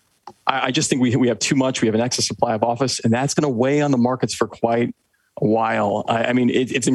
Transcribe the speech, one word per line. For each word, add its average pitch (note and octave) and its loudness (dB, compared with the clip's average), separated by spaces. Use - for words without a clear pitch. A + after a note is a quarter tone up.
I, C3+ 0
I C3+ 0
just C#3 0
think C3+ 0
we, A#2+ 2
we B2 4
have A#2 0
too - 0
much. C3 0
We A2+ 4
have G#2+ 2
an A2 2
excess - -2
supply A#2 -2
of G#2+ -2
office, A#2 -2
and A2+ 2
that's C3 0
gonna D3+ 0
weigh C3+ 0
on D3 0
the C3 2
markets A#2+ 0
for A#2 -2
quite A#2 -2
a - 0
while. A2 0
I, A#2 0
I A#2+ 0
mean, B2 2
it, B2+ 0
it's, B2 -2